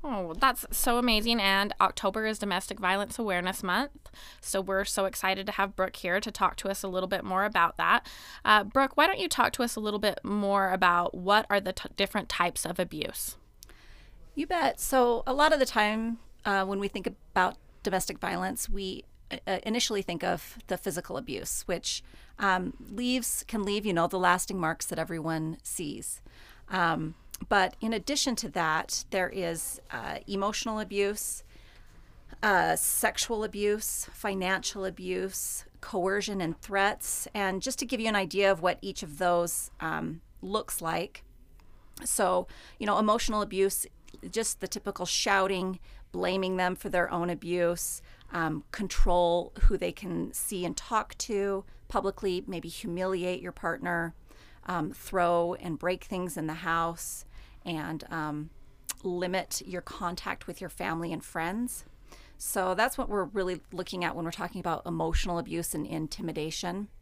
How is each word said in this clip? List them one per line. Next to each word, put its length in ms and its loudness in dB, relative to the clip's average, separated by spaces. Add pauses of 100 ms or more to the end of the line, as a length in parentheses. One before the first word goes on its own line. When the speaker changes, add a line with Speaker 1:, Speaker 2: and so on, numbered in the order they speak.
Speaker 1:
Oh, 300 -4
that's 360 2
so 280 4
amazing. 420 4
And 400 4
October 460 2
is 120 -2
Domestic 400 -2
Violence 400 0
Awareness 460 -2
Month. 260 0 (500)
So 200 -2
we're 240 0
so 220 0
excited 400 0
to 60 -4
have 220 0
Brooke 220 0
here 240 0
to 100 -6
talk 280 2
to 100 -4
us 160 -4
a 40 -4
little 200 -2
bit 160 -2
more 200 2
about 320 4
that. 300 4 (380)
Uh, 180 8
Brooke, 340 2
why 120 8
don't 100 2
you 100 -2
talk 260 4
to 100 0
us 100 -2
a 60 -4
little 180 0
bit 240 2
more 480 2
about 420 6
what 380 4
are 80 6
the 140 0
t-, 240 -6
different 320 0
types 360 0
of 140 -4
abuse? 580 -4 (1000)
Speaker 2:
You 100 -2
bet. 320 0
So 480 6
a 80 2
lot 180 8
of 60 6
the 80 6
time, 520 2 (260)
uh, 200 4
when 140 -2
we 80 0
think 220 -4
about 480 2 (260)
domestic 380 0
violence, 480 -2
we, 340 -2 (420)
uh, 200 0
initially 380 0
think 200 -4
of 340 -2 (120)
the 100 -2
physical 380 -4
abuse, 500 -6
which, 380 -4 (340)
um, 340 2 (160)
leaves, 600 0
can 160 -2
leave, 200 0
you 80 2
know, 140 4
the 120 0
lasting 420 2
marks 260 -2
that 120 -4
everyone 640 -2
sees. 580 -8 (480)
Um, 460 0 (320)
but 320 4
in 120 -2
addition 440 0
to 140 -6
that, 600 0
there 180 0
is, 520 -4 (100)
uh, 280 -6 (100)
emotional 500 -2
abuse, 640 -2 (1000)
uh, 360 4
sexual 640 0
abuse, 720 -2
financial 720 -2
abuse, 800 -4 (160)
coercion 600 0
and 200 -2
threats. 760 0
And 260 0
just 200 -4
to 60 -4
give 120 -2
you 80 0
an 100 2
idea 360 4
of 100 0
what 200 4
each 200 -6
of 160 -10
those, 640 2
um, 400 -4 (200)
looks 400 -4
like. 440 -4 (800)
So, 420 2 (320)
you 80 -4
know, 120 2
emotional 440 4
abuse, 420 2 (460)
just 300 -2
the 80 -6
typical 380 -6
shouting, 760 2 (320)
blaming 440 0
them 200 2
for 120 -8
their 220 2
own 200 0
abuse, 680 0 (320)
um, 380 -2
control 840 4 (100)
who 140 10
they 140 0
can 420 -4
see 320 -4
and 120 -2
talk 420 -2
to 460 -2 (240)
publicly, 580 0
maybe 220 -6
humiliate 720 -2
your 120 -10
partner, 600 -2 (520)
um, 240 -2
throw 640 2
and 240 -6
break 260 -2
things 320 -4
in 100 -2
the 60 -2
house, 720 -2 (400)
and, 460 -4
um, 400 -4 (520)
limit 600 -2
your 160 -8
contact 640 -6
with 140 -10
your 80 -8
family 460 -4
and 100 -10
friends. 600 -4 (500)
So 380 0
that's 240 2
what 100 -2
we're 160 0
really 380 -2 (100)
looking 320 -4
at 100 -2
when 120 -4
we're 40 -4
talking 300 -8
about 240 -2
emotional 540 0
abuse 360 -4
and 120 -4
intimidation. 1000 -6 (140)